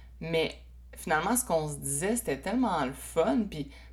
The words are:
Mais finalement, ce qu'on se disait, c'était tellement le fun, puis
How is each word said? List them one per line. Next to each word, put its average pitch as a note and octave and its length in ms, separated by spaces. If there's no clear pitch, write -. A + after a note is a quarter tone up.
Mais E3 400
finalement, F3 420
ce A#3 80
qu'on D#3 240
se D3 80
disait, C#3+ 400
c'était D3 200
tellement G3 480
le B2+ 80
fun, G#3+ 560
puis D3+ 220